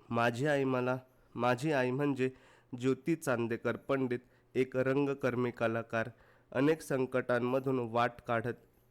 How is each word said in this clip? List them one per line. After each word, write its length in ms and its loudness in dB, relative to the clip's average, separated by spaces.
माझी 380 0
आई 160 2
मला, 340 0
माझी 360 0
आई 200 2
म्हणजे 380 0
ज्योती 420 0
चांदेकर 600 -2
पंडित 440 -2
एक 220 0
रंगकर्मी 720 0
कलाकार. 580 -2
अनेक 300 2
संकटांमधून 960 0
वाट 360 0
काढत 260 -2